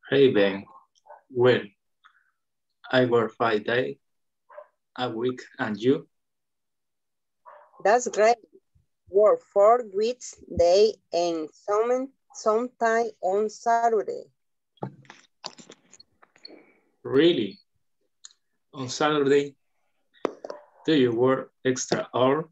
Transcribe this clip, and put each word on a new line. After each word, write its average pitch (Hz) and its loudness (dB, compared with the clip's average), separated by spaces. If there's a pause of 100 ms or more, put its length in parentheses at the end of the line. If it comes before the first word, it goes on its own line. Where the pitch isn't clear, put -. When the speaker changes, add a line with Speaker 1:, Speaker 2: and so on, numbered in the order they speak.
(100)
Speaker 1:
Hey, 139 4
Ben. 98 0 (640)
Well, 123 2 (1300)
I 127 2
work 117 0
five 110 -2
days 127 -4 (1000)
a 120 -6
week, 123 -6 (160)
and 107 -6
you? 123 -2 (1800)
Speaker 2:
That's 226 2
great. 214 2 (720)
Work 190 4 (120)
four 226 4 (100)
weeks 220 -4 (240)
day 185 4 (180)
and 170 -4
some, 240 -2 (260)
sometime 226 -2 (100)
on 202 -2
Saturday. 233 -2 (2750)
Speaker 1:
Really? 127 0 (1160)
On 131 -10
Saturday, 143 0 (1300)
do 160 0
you 127 4
work 131 -2 (120)
extra - -4
hour? 135 0